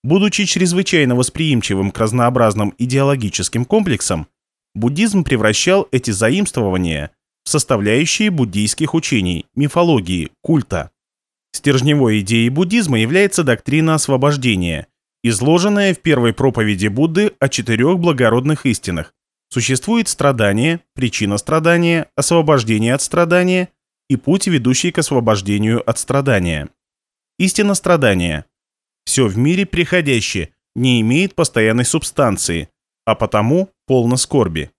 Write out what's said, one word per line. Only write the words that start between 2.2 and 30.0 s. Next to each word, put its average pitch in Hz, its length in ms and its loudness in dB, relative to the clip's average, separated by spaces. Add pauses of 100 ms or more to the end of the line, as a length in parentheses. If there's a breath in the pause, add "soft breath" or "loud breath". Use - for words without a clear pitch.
идеологическим 123 880 -2
комплексам, 147 600 -2 (460)
буддизм 165 500 0
превращал 120 680 0
эти 120 180 -2
заимствования 98 1000 -2 (340)
в - 60 -8
составляющие 135 800 0
буддийских 113 640 -2
учений, 90 500 -2 (100)
мифологии, 131 760 0 (120)
культа. 110 480 -2 (640)
Стержневой 131 680 2
идеей 113 280 0
буддизма 175 500 0
является 175 460 0
доктрина 151 500 0
освобождения, 127 920 0 (360)
изложенная 175 720 2
в - 60 -10
первой 120 340 2
проповеди 107 540 0
Будды 165 500 0
о 135 100 0
четырех 123 500 0
благородных 135 680 0
истинах. 92 480 -4 (360)
Существует 131 580 -2
страдание, 123 720 0 (140)
причина 104 440 -2
страдания, 170 800 0
освобождение 131 760 2
от 139 80 -2
страдания 180 680 0 (400)
и 139 60 2
путь, 190 320 -2
ведущий 127 420 0
к - 80 -4
освобождению 110 880 0
от 113 100 -2
страдания. 95 680 -2 (680)
Истина 196 360 0
страдания. 92 680 0 (640)
Все 127 200 0
в 98 120 -2
мире 175 260 0
приходящее, 143 880 -2 (240)